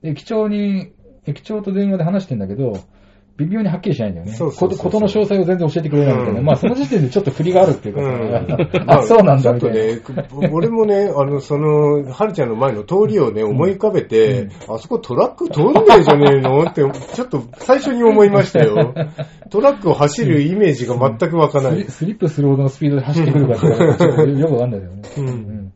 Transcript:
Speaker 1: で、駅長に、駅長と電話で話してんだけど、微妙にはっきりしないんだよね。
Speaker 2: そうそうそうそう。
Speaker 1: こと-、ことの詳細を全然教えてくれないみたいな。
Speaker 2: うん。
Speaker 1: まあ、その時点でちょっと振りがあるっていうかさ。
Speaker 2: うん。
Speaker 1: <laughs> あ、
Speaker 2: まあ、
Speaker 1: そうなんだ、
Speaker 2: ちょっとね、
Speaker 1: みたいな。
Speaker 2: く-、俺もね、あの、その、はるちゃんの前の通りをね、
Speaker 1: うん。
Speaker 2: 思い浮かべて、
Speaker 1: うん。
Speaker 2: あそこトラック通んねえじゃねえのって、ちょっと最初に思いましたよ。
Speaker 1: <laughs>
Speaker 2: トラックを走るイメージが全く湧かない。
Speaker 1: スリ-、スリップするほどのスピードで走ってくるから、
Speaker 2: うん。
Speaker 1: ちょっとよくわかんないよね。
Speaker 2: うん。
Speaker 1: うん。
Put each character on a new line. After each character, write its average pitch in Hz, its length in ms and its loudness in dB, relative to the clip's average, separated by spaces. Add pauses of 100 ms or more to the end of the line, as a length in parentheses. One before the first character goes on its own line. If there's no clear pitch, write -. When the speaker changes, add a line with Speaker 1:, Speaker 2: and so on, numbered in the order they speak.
Speaker 1:
で、 160 80 -8
駅 143 140 -10
長 214 240 -4
に、 202 440 -4 (320)
駅 143 160 -8
長 214 220 -8
と 196 100 -6
電 196 180 0
話 190 80 -2
で 165 60 -2
話 190 200 -2
し - 20 -18
て 135 80 -8
ん 110 40 -6
だ 95 100 -6
け 101 80 -8
ど、 120 180 -4 (600)
微 147 100 -4
妙 208 140 -4
に 208 80 -2
は 165 80 -4
っ 170 60 -8
き 196 80 -4
り 151 40 0
し 120 60 -8
な 110 60 -2
い 98 60 -6
ん - 20 -6
だ 82 60 -12
よ 85 60 -12
ね。 107 60 -10
Speaker 2:
そ 156 140 -4
う 143 40 -2
そ - 160 -2
う 185 40 0
そ 190 40 -4
う - 40 -10
そ 180 100 -4
う。 - 20 -2
Speaker 1:
こ - 0 -
と-、 214 80 0
こ 208 100 0
と 196 120 -2
の 208 40 2
詳 196 40 -6
細 196 140 0
を - 20 2
全 185 140 0
然 165 100 0
教 170 120 -2
え - 20 -8
て 156 80 -4
く 143 60 0
れ 143 100 2
な 131 60 2
い 131 40 2
み 123 80 -2
た 120 60 -4
い - 20 -2
な。 110 80 -2
Speaker 2:
う - 20 -2
ん。 143 40 0
Speaker 1:
ま 156 80 4
あ、 - 20 -4
そ - 100 -2
の 240 80 2
時 269 140 -4
点 220 140 0
で 127 80 0
ち 196 80 0
ょ - 20 2
っ 196 40 -6
と 135 60 -2
振 - 140 -6
り 180 80 0
が 185 100 6
あ 185 40 6
る 160 60 2
っ - 20 0
て - 160 -10
い - 20 -10
う - 20 -10
か 143 60 -4
さ。 139 80 -4
Speaker 2:
う 131 40 -4
ん。 120 680 -4
Speaker 1:
<laughs> - 20 -
あ、 - 20 -8
Speaker 2:
ま 156 160 4
あ、 - 20 0
Speaker 1:
そ 226 160 4
う 208 40 8
な 151 120 6
ん - 20 2
だ、 135 60 0
Speaker 2:
ち 123 60 4
ょ 123 80 2
っ - 40 -4
と - 80 -2
ね、 110 260 0
Speaker 1:
み 117 60 -10
た 135 120 -16
い 131 40 -8
な。 - 80 -6
Speaker 2:
く-、 - 120 -18 (180)
俺 170 140 0
も 226 180 0
ね、 202 280 0
あ - 100 0
の、 143 160 -4
そ 143 180 -4
の、 147 520 0
は 202 160 -4
る 208 60 -4
ち 165 100 -4
ゃ 127 40 -2
ん - 20 -6
の 110 80 -4
前 131 160 0
の 104 100 -6
通 131 120 -6 (140)
り 214 120 0
を 123 100 2
ね、 104 120 -4
Speaker 1:
う 107 60 -2
ん。 - 20 -2
Speaker 2:
思 147 180 0
い 202 40 -2
浮 190 60 -6
か 220 120 0
べ 180 120 -2
て、 107 400 2
Speaker 1:
う 101 40 -8
ん。 98 280 -12
Speaker 2:
あ 113 40 -8
そ - 100 -16
こ 233 100 -4
ト 127 160 -8
ラ 202 140 2
ッ - 60 -10
ク 339 160 -8
通 151 100 -4
ん 214 140 2
ね 440 60 4 (200)
え - 20 2
じ 151 80 4
ゃ 147 60 6
ね 143 220 4
え - 20 0
の 131 220 2
っ 170 100 -2
て、 156 100 -2 (320)
ち 233 80 -6
ょ - 20 -2
っ - 40 -14
と 135 140 -6 (160)
最 262 200 2
初 277 160 -4
に 240 80 -2
思 214 220 6
い 202 60 6
ま 202 120 4
し - 100 -2
た 156 120 4
よ。 160 300 0 (260)
Speaker 1:
<laughs> - 300 -14
Speaker 2:
ト 202 100 -2
ラ 277 140 4
ッ 208 60 -12
ク 185 100 0
を 139 40 4
走 147 300 0
る 147 180 2
イ 170 140 0
メ 202 140 4
ー - 20 0
ジ 120 140 -4
が 123 120 -2
全 131 320 0
く 165 60 -2
湧 156 140 2
か 143 100 0
な 127 100 0
い。 - 20 0
Speaker 1:
ス 160 40 0
リ-、 196 140 -4
ス - 160 -8
リ 214 80 -6
ッ - 40 -18
プ 170 100 -2
す 147 120 -4
る 143 80 2
ほ 139 80 2
ど 139 80 -2
の 135 60 0
ス - 100 -14
ピ 156 60 -2
ー 143 40 2
ド 143 60 0
で 131 60 -2
走 147 200 -2
っ - 40 2
て 135 60 0
く 147 60 4
る 135 100 2
か 120 200 0
ら、 165 220 2
Speaker 2:
う 131 40 2
ん。 - 40 -6
Speaker 1:
ち 175 80 4
ょ 151 60 2
っ 127 40 0
と 156 100 4
よ 143 220 0
く 147 60 0
わ 120 60 0
か 123 60 -2
ん 123 40 -4
な 104 80 -6
い 95 40 -10
よ 90 80 -14
ね。 98 120 -16 (160)
Speaker 2:
う 143 40 -6
ん。 131 40 -6
Speaker 1:
う 127 40 -6
ん。 107 460 -12